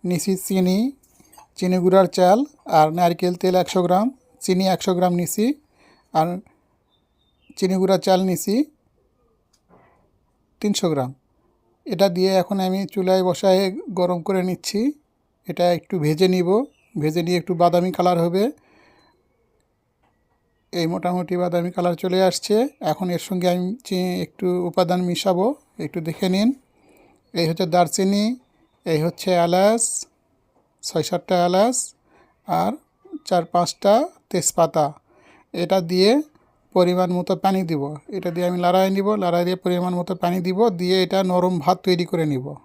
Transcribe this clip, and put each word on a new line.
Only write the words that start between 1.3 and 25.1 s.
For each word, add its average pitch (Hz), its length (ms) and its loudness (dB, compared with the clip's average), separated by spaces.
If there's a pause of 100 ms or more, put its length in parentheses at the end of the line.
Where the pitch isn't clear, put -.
চিনি 180 280 0
গুঁড়ার 185 240 6
চাল 185 320 4 (260)
আর 156 260 4
নারকেল 175 440 0
তেল 185 200 0
একশো 185 280 2
গ্রাম, 185 240 2 (340)
চিনি 185 260 0
একশো 190 300 0
গ্রাম 180 160 2
নিছি 175 320 -2 (680)
আর 160 140 2 (1300)
চিনি 185 200 -2
গুঁড়ার 185 300 2
চাল 185 140 4 (100)
নিছি 190 260 -2 (2000)
তিনশো 208 280 -2
গ্রাম। 135 220 -2 (720)
এটা 196 240 0
দিয়ে 185 220 0 (100)
এখন 196 180 -4
আমি 190 200 -2 (140)
চুলায় 185 300 2
বসায় 185 380 2 (380)
গরম 180 220 0
করে 185 220 -2
নিচ্ছি। 185 360 -4 (680)
এটা 175 180 -2 (120)
একটু - 220 -8
ভেজে 156 280 2
নিব, 180 220 2 (520)
ভেজে 156 220 -2
নিয়ে 175 180 0
একটু - 200 -4
বাদামি 175 300 4
কালার 180 320 2
হবে। 175 200 0 (2250)
এই 175 140 -2
মোটামুটি 175 500 -4
বাদামি 175 340 -2
কালার 175 240 -2
চলে 185 320 -2
আসছে। 196 280 -2 (360)
এখন 185 180 -4
এর 180 180 -4
সঙ্গে 180 260 -2
আমি 180 120 -2 (180)
চি-, 185 420 -4
একটু - 220 -6 (220)
উপাদান 180 380 0
মিশাবো, 180 380 0 (400)